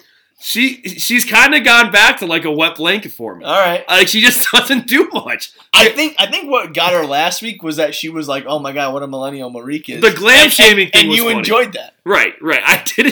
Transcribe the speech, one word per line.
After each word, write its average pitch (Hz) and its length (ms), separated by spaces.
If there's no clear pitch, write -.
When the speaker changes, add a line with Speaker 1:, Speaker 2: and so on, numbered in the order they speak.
Speaker 1:
she, 247 440
she's 226 420
kinda 277 360
gone 233 300
back 226 280
to, 180 80
like, 165 180
a 156 60
wet 160 240
blanket 185 360
for 107 240
me. 85 80
Speaker 2:
All 165 160
right. 180 300
Speaker 1:
Like, 185 180
she 220 140
just - 280
<laughs> - 40
doesn't 262 320
do 285 260
much. - 400
Speaker 2:
I 220 160
think, 294 300
I - 80
think 302 240
what 180 240
got 170 180
her 165 140
last 151 340
week 220 220
was 151 140
that 151 180
she 160 140
was 160 180
like, 139 200
"Oh 147 120
my 139 120
God, 135 220
what 139 80
a 143 60
millennial 135 440
Marique 127 380
is." 120 120
Speaker 1:
The 214 100
glam 240 340
Speaker 2:
And, 247 80
Speaker 1:
shaming 208 320
Speaker 2:
and, - 80
Speaker 1:
thing 208 80
Speaker 2:
and 208 80
Speaker 1:
was 226 80
Speaker 2:
you 233 80
Speaker 1:
funny. 226 140
Speaker 2:
enjoyed 214 340
that. - 220
Speaker 1:
Right, 170 340
right. 147 220
<laughs> - 40
I - 200
did 254 260